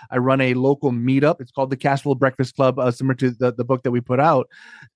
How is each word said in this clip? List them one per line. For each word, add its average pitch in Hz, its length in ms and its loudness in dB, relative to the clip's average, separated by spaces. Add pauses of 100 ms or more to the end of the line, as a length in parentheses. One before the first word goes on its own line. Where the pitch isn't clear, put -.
(120)
I 127 60 -2
run 131 220 2
a 127 140 0
local 135 380 0
meetup. 135 480 0
It's 120 120 -18
called 135 180 -4
the 135 60 -4
Cash 139 260 0
Flow 143 120 0
Breakfast 127 400 -2
Club, 131 240 2
uh, 127 140 2
similar 131 240 -4
to 127 160 0
the, 123 200 0
the 120 120 -6
book 127 180 -2
that 131 80 -2
we 120 100 0
put 123 200 -2
out. 147 280 2 (480)